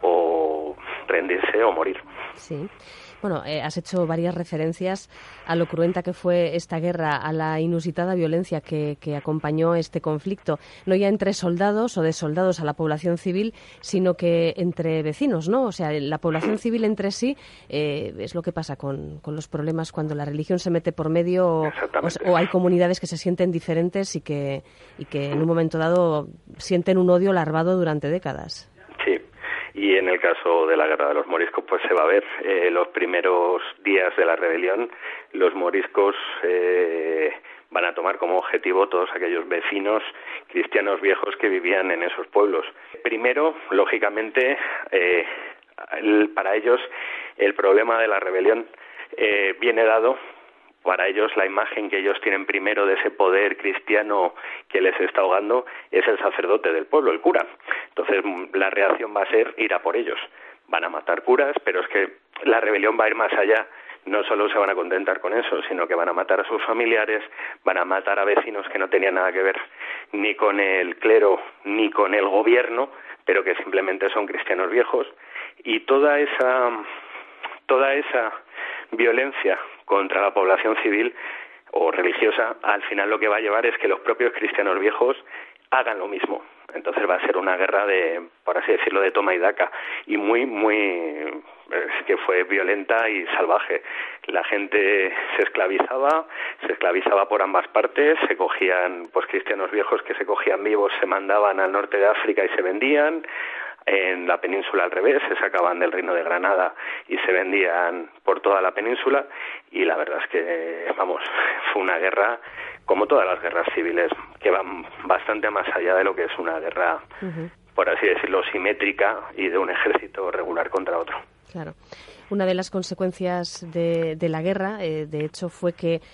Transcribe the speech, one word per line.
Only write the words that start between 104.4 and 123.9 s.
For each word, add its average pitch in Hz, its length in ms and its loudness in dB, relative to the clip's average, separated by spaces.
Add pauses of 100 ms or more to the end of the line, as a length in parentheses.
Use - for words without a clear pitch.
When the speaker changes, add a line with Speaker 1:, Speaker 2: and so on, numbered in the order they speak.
Speaker 1:
al 90 80 0
revés, 117 360 4
se - 100 -2
sacaban 90 420 0
del 87 120 2
Reino 87 220 -2
de 85 100 0
Granada 90 520 0 (320)
y 92 100 -4
se - 140 0
vendían 90 800 0 (120)
por 95 160 2
toda 98 220 4
la 92 140 2
península, 127 500 0 (460)
y 95 140 -2
la 82 120 2
verdad 76 260 -4
es - 60 -6
que, 82 640 -4
vamos, 90 240 -2 (260)
<laughs> - 280 -4
fue 101 80 -2
una 92 160 0
guerra, 101 420 0 (460)
como 98 220 2
todas 117 180 4
las 90 160 -2
guerras 85 320 -2
civiles, 85 380 0 (280)
que 101 120 2
van 92 340 -2 (200)
bastante 104 440 0
más 101 260 -2
allá 90 200 2
de 95 80 4
lo 95 120 0
que 87 100 -2
es - 120 -8
una 82 220 -4
guerra, 160 400 -2 (240)
Speaker 2:
Ujú. 170 260 -8 (240)
Speaker 1:
por 180 160 2
así - 160 0
decirlo, 92 460 2
simétrica 101 640 0 (180)
y 95 120 -2
de 87 100 0
un 90 140 -2
ejército 95 580 -2
regular 85 400 -4
contra 87 300 -2
otro. - 180 -8 (340)
Speaker 2:
Claro. 165 220 -12 (560)
Una 196 160 0
de 185 80 2
las 185 160 -4
consecuencias 180 1040 -4
de, 165 420 0